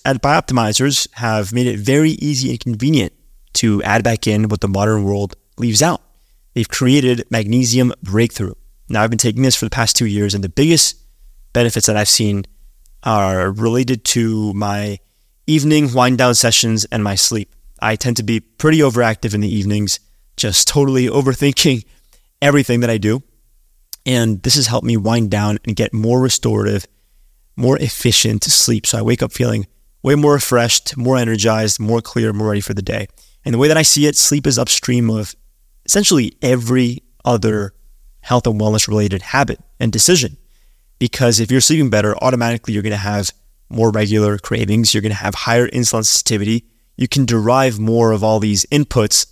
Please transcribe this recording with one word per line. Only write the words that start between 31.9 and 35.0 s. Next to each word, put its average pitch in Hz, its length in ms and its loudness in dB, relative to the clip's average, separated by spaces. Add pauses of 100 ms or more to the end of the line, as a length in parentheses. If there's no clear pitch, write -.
clear, 113 320 -2
more 107 160 -2
ready 104 140 -2
for - 100 -6
the 101 80 -6
day. 101 280 -6 (360)
And 117 100 -2
the 117 40 2
way 139 100 4
that 156 80 4
I 160 60 4
see 147 240 2
it, 147 100 0
sleep 147 300 0
is 131 120 0
upstream 120 520 0